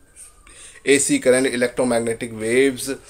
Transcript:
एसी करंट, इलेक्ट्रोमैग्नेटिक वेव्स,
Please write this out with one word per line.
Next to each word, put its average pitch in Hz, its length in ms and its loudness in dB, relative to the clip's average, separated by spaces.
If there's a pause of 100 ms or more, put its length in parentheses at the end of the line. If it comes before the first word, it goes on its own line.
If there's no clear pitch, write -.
(880)
एसी 139 320 2
करंट, 131 280 2
इलेक्ट्रोमैग्नेटिक 120 880 -2
वेव्स, 123 560 0 (200)